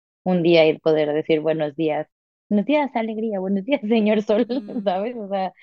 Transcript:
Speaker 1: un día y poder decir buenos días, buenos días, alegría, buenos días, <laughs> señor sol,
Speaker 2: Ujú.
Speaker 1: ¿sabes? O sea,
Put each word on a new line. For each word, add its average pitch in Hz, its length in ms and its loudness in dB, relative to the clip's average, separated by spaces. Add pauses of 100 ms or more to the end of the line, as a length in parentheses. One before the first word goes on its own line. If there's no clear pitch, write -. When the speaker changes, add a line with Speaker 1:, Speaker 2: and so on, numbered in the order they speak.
(260)
Speaker 1:
un 180 180 2
día 165 240 6
y 156 120 0
poder 151 340 2
decir 151 280 0
buenos 151 340 -2
días, 156 320 -2 (420)
buenos 202 160 0
días, 285 300 0
alegría, 220 440 -4
buenos 190 260 -2
días, 277 160 -2
<laughs> 208 80 -6
señor 214 340 2
sol, 220 260 2
Speaker 2:
Ujú. 233 340 -6
Speaker 1:
¿sabes? 202 340 -4
O 202 120 -10
sea, 190 340 -4